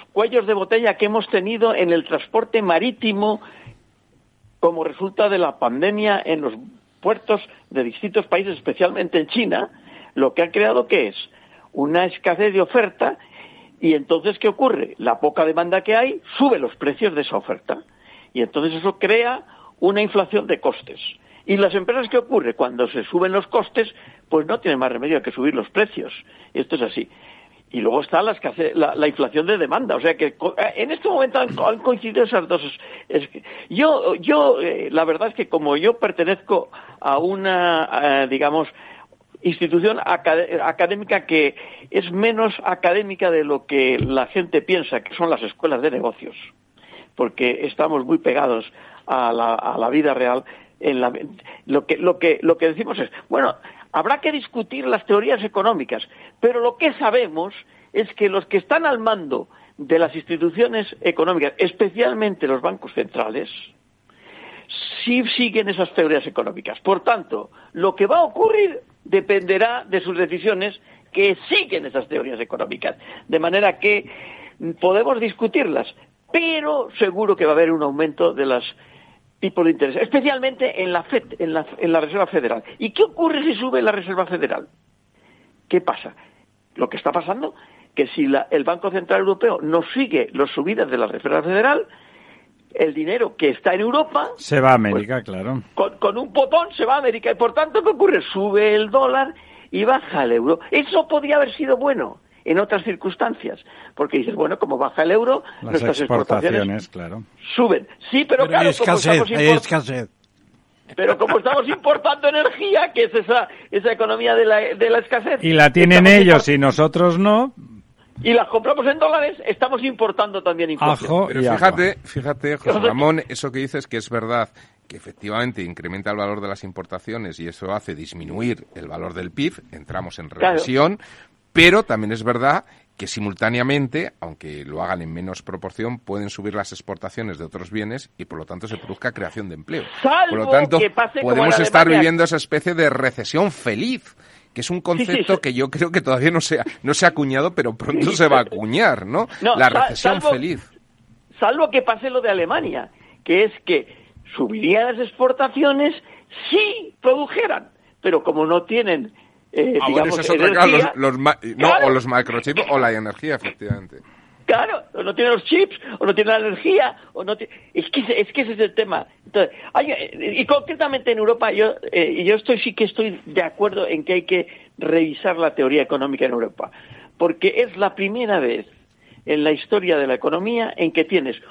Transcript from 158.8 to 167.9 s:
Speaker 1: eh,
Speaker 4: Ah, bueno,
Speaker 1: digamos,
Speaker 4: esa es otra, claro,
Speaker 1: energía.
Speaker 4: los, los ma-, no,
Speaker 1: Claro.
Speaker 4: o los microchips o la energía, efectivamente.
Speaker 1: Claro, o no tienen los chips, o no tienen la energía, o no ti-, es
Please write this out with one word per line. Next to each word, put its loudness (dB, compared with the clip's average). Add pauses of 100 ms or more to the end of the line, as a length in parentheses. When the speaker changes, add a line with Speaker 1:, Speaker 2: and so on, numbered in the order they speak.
Speaker 1:
eh, 2
Speaker 4:
Ah, 0
bueno, -
Speaker 1:
digamos, 2
Speaker 4:
esa -2
es -2
otra, 4
claro, 8
Speaker 1:
energía. 4
Speaker 4:
los, 2
los -2
ma-, 2
no, 0
Speaker 1:
Claro. 4
Speaker 4:
o 6
los 0
microchips -2
o 2
la 4
energía, -4
efectivamente. -8 (500)
Speaker 1:
Claro, 0 (140)
o -6
no -4
tienen 4
los 0
chips, 2 (240)
o -4
no 2
tienen 2
la -2
energía, 2 (160)
o -8
no -6
ti-, -12 (280)
es -4